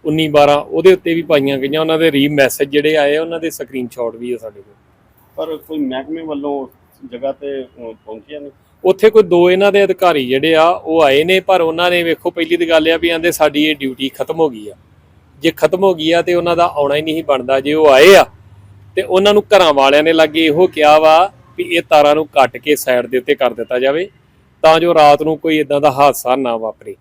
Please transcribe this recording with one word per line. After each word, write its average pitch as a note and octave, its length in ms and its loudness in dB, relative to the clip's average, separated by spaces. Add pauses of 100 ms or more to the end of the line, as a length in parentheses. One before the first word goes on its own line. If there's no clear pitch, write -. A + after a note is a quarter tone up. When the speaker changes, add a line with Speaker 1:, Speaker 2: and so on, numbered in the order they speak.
Speaker 1:
ਉੱਨੀ D#3 240 -2
ਬਾਰਾਂ, C#3+ 280 4
ਉਹਦੇ E3 360 0
ਉੱਤੇ F3 220 -2
ਵੀ E3+ 80 -4
ਪਾਈਆਂ C#3 360 -2
ਗਈਆਂ, C#3 220 -4
ਉਹਨਾਂ D#3+ 180 -2
ਦੇ D#3+ 140 2
ਰੀਮੈਸੇਜ C#3 560 0
ਜਿਹੜੇ D3 280 -2
ਆਏ C#3+ 200 0
ਆ, D#3 60 -4
ਉਹਨਾਂ E3 180 -8
ਦੇ D#3+ 100 -8
ਸਕਰੀਨਸ਼ਾਟ B2 680 -10
ਵੀ A#2+ 160 -10
ਆ A#2+ 40 -6
ਸਾਡੇ G#2+ 240 -18
ਕੋਲ। - 140 -20 (640)
Speaker 2:
ਪਰ D#3 200 -10
ਕੋਈ D#3 220 -12
ਮਹਿਕਮੇ C#3 440 -8
ਵੱਲੋਂ C#3+ 380 -8
ਉਸ B2+ 100 -14 (420)
ਜਗ੍ਹਾ B2+ 200 -10
'ਤੇ, C#3 300 -12
ਅ, B2+ 40 -16 (400)
ਪਹੁੰਚਿਆ A2+ 340 -18
ਨਹੀਂ? C#3+ 100 -20 (340)
Speaker 1:
ਉੱਥੇ F#3+ 260 2
ਕੋਈ A3 120 4
ਦੋ F3 280 2
ਇਹਨਾਂ F#3+ 220 0
ਦੇ G3+ 120 2
ਅਧਿਕਾਰੀ F3 420 -2
ਜਿਹੜੇ C#3 280 -2
ਆ, D#3+ 140 4
ਉਹ E3 340 -2
ਆਏ C#3+ 220 2
ਨੇ, F#3+ 160 0
ਪਰ F#3 200 0
ਉਹਨਾਂ E3 300 -2
ਨੇ, F3 120 -2
ਵੇਖੋ, E3+ 280 -4
ਪਹਿਲੀ E3+ 260 -4
ਤਾਂ E3+ 100 -2
ਗੱਲ D#3+ 220 2
ਆ E3 80 0
ਵੀ E3+ 120 -4
ਆਂਦੇ E3 220 -2
ਸਾਡੀ D3+ 340 0
ਇਹ D#3 120 -2
ਡਿਊਟੀ C3+ 320 -8
ਖਤਮ D#3+ 320 -8
ਹੋ D#3+ 80 2
ਗਈ G#2+ 200 -12
ਆ, G2 60 -20 (680)
ਜੇ D#3+ 160 0
ਖਤਮ F3+ 260 0
ਹੋ F#3+ 120 2
ਗਈ D#3 180 -2
ਆ E3+ 100 0
ਤੇ F3 120 -2
ਉਹਨਾਂ E3+ 220 -2
ਦਾ E3+ 80 2
ਆਉਣਾ D3 300 -2
ਹੀ D3+ 80 -2
ਨਹੀਂ D#3+ 220 -6
ਬਣਦਾ। C3+ 360 -2
ਜੇ C#3+ 140 -4
ਉਹ D#3 140 4
ਆਏ D3 260 8
ਆ D#3+ 120 6 (680)
ਤੇ F#3+ 60 -4
ਉਹਨਾਂ F#3+ 320 0
ਨੂੰ G#3 100 2 (120)
ਘਰਾਂ E3+ 180 4
ਵਾਲਿਆਂ C#3 280 4
ਨੇ D#3+ 100 0
ਲਾਗੇ D#3+ 340 2
ਇਹੋ D#3+ 200 2
ਕਿਹਾ D3+ 320 4
ਵਾ D#3+ 340 4 (240)
ਵੀ F3 80 -8
ਇਹ E3+ 260 0
ਤਾਰਾਂ D3 240 4
ਨੂੰ D#3 120 -2
ਕੱਟ B2+ 300 0
ਕੇ D3 200 -2
ਸਾਈਡ B2 300 -2
ਦੇ B2 120 -4
ਉੱਤੇ C#3 160 -2
ਕਰ B2 180 -2
ਦਿੱਤਾ A#2 260 -8
ਜਾਵੇ, C#3+ 320 -4 (520)
ਤਾਂ D#3+ 180 4
ਜੋ E3+ 140 0
ਰਾਤ D3 280 6
ਨੂੰ D#3 160 -4
ਕੋਈ D#3+ 200 -2
ਇਦਾਂ C#3+ 220 -2
ਦਾ D3 100 2
ਹਾਦਸਾ C3 460 0
ਨਾ B2 200 -4
ਵਾਪਰੇ। A2 440 -12